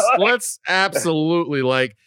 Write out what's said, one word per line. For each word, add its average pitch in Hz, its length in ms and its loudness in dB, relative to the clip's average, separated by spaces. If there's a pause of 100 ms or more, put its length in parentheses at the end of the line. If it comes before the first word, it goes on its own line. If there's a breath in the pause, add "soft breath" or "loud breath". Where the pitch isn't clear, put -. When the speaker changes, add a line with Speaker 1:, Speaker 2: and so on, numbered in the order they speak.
(100)
Speaker 1:
like - 80 2
Speaker 2:
let's 220 480 -2
absolutely, 165 960 0
like, 127 340 0 (100)